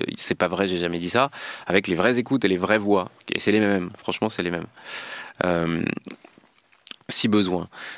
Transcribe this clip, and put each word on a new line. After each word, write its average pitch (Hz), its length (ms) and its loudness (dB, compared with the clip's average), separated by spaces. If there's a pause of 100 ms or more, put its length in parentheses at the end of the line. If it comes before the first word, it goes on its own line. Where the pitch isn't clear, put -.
(180)
C'est - 180 -4
pas 87 140 0
vrai, 92 180 0
j'ai 92 80 -2
jamais 87 240 -2
dit 87 80 -4
ça », 127 240 0 (340)
avec 98 220 2
les 90 80 0
vraies 117 240 4
écoutes 120 240 0
et 98 60 4
les 92 80 4
vraies 95 200 4
voix. 101 320 2 (220)
Et - 80 0
c'est 101 140 2
les 107 80 6
mêmes, 98 360 2
franchement, 107 320 -2
c'est 98 140 -4
les 87 80 -2
mêmes. 85 140 -4 (800)
Euh, 85 360 2 (1300)
si - 200 2
besoin. 92 420 2 (280)